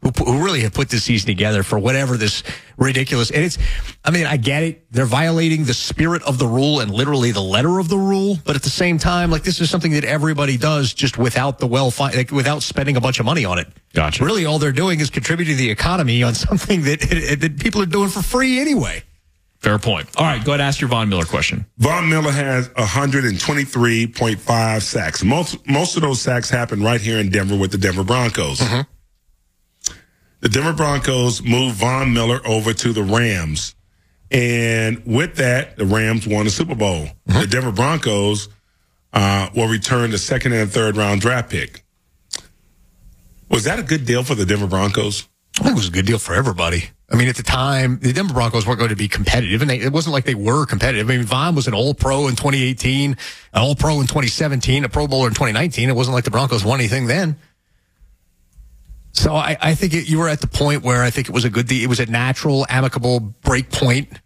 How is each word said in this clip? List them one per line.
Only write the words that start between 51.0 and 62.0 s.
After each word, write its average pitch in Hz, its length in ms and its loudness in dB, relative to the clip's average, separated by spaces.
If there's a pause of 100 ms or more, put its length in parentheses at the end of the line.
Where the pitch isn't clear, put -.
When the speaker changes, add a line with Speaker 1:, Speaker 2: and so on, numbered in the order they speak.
Speaker 1:
I 127 80 2
mean, 120 80 -2
Von 139 280 0
was 135 140 0
an 113 60 -2
All-Pro 135 540 2
in 123 80 0
twenty 139 260 0
eighteen, 131 560 0 (340)
an - 80 2
All-Pro 147 400 2
in 131 60 2
twenty 131 220 0
seventeen, 139 580 0
a - 20 -2
Pro 147 180 0
Bowler 131 220 2
in 107 60 0
twenty 120 180 0
nineteen. 123 380 0
It 131 40 2
wasn't 127 200 0
like 123 100 0
the - 60 -2
Broncos 120 340 0
won 127 160 2
anything 123 260 0
then. 156 300 0 (1800)
So - 240 2
I, 151 240 0
I 160 140 4
think 170 180 0
it, 156 160 -2
you 156 120 4
were 165 100 2
at 151 100 -2
the - 60 -4
point 147 380 0
where 123 180 2
I 123 80 2
think 123 180 -4
it - 60 -8
was 120 100 0
a 123 60 2
good, 127 200 0
it 127 160 0
was 123 140 0